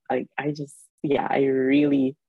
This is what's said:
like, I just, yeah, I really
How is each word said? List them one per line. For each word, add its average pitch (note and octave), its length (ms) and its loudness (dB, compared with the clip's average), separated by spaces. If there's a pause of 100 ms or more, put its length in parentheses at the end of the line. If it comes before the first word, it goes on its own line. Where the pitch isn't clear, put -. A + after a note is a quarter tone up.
(100)
like, B2+ 160 -4 (120)
I C#3+ 120 -4
just, D3 240 -10 (280)
yeah, C#3 280 -2
I C#3 140 2
really C3+ 720 2 (120)